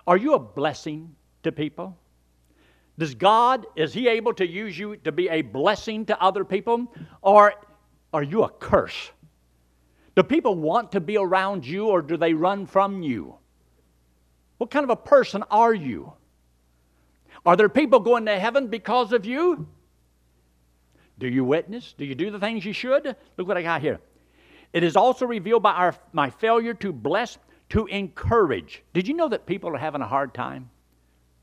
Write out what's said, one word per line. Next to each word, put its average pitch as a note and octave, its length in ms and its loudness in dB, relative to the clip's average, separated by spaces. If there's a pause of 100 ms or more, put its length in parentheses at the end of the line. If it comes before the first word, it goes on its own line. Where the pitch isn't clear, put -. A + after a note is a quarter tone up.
Are F3+ 100 6
you C#4+ 160 2
a G#3+ 60 2
blessing D3+ 760 -8 (280)
to D#3+ 80 -2
people? E3 460 -10 (1000)
Does D3+ 160 -6
God, A3 640 4
is - 180 -2
he B3 140 0
able A3+ 260 0
to F#3 140 -2
use F#3 300 -10
you G#3 200 -10
to D#3+ 140 -6
be F3 180 -2
a D#3+ 120 0
blessing F#3+ 680 -2
to G#3+ 140 -2
other F#3+ 220 2
people? A#3 480 -2 (300)
Or G#3 320 8 (580)
are D3+ 120 -2
you E3 200 0
a A2+ 60 0
curse? - 600 -2 (1040)
Do F#3 80 6
people B3+ 320 0
want E3+ 380 -2
to G3+ 60 -2
be F3+ 180 -6
around F#3+ 480 -2
you, G3 220 -4
or F#3 140 2
do D#3 160 -6
they E3 160 2
run F#3 320 -2
from G3 380 -2
you? G#2 340 -8 (1200)
What - 140 -6
kind D4 120 0
of B3+ 60 -4
a A3+ 60 2
person A3+ 480 2
are A3+ 300 4
you? C#3+ 380 -8 (1300)
Are F3 100 6
there G#3 140 4
people C4+ 320 4
going A3+ 240 2
to G#3 120 0
heaven A#3 300 -2
because A3 460 -2
of G3+ 120 0
you? C4+ 440 -2 (1500)
Do C3 80 -6
you B2+ 180 0
witness? E3 480 -4
Do D3 100 -12
you C3+ 120 -10
do F#3 160 -6
the G3+ 80 -12
things G#3 260 -6
you G#3 80 -6
should? C4+ 420 -2 (220)
Look F#3 100 -6
what F#3+ 100 -2
I F3 40 -2
got D#3+ 200 -2
here. C#3 200 -2 (720)
"It E3+ 100 2
is E3+ 140 2
also B3 280 4
revealed A3 380 0
by G3+ 100 4
our, F3 220 0 (160)
my C#3+ 180 0
failure A3+ 440 0
to G3 180 -6
bless, D#3 460 -4 (320)
to G#3+ 160 0
encourage." F#3+ 1080 0
Did F#3 160 0
you C#4+ 60 -2
know E4 160 0
that - 160 -6
people F#3 280 -6
are C3+ 40 -6
having D3 240 -6
a A2 60 -6
hard C3+ 260 -2
time? B2+ 360 -10 (720)